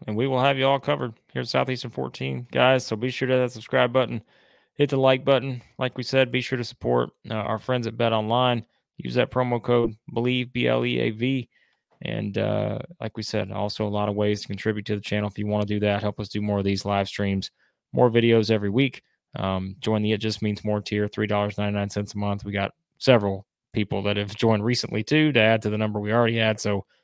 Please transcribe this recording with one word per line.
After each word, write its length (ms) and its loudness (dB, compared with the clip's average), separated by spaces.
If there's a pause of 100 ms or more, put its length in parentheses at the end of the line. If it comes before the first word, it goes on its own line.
and 100 -6
we 120 0
will 140 0
have 180 2
you 80 4
all 120 4
covered 360 -4 (180)
here 80 -4
at 60 -6
Southeastern 440 -2
fourteen, 600 -6
guys. 340 4
So 100 -4
be 140 -4
sure 180 -4
to 60 2
hit 60 4
that 120 -2
subscribe 400 0
button, 300 0 (540)
hit 160 0
the 60 0
like 280 4
button. 380 0 (160)
Like 180 -4
we 60 -6
said, 280 2
be 100 0
sure 180 -4
to 40 -4
support, 460 -2 (200)
uh, 40 -6
our 240 -2
friends 300 -4
at 100 -8
BetOnline. 680 2 (340)
Use 180 -8
that 160 2
promo 300 0
code 340 2 (200)
Bleav, 380 -2
B 140 0
L 180 2
E 140 -2
A 100 0
V. 400 -2 (540)
And, 340 -6
uh, 420 -2 (220)
like 160 -10
we 60 -6
said, 280 -4
also 360 -4
a 20 -4
lot 180 -2
of 80 -2
ways 260 0
to 60 -12
contribute 380 -4
to 100 -2
the 60 -4
channel. 260 -2
If 100 -10
you 100 -4
wanna 180 0
do 160 -2
that, 200 2
help 180 -4
us 100 -8
do 120 -4
more 180 0
of 40 0
these 220 0
live 220 0
streams, 420 -2 (420)
more 200 4
videos 400 4
every 180 2
week. 320 0 (340)
Um, 440 -4
join 240 0
the 100 2
It 60 0
Just 220 -4
Means 220 -2
More 160 0
tier, 280 -2
three 200 -2
dollars 300 0
ninety-nine 320 -2
cents 240 -6
a 40 -10
month. 280 -2
We 80 -8
got 180 -2 (280)
several 460 4 (280)
people 300 -2
that 120 0
have 200 -4
joined 280 4
recently, 400 -2
too, 300 2
to 60 6
add 240 6
to 60 -2
the 80 0
number 220 0
we 140 -2
already 240 4
had. 220 2
So 260 -2 (180)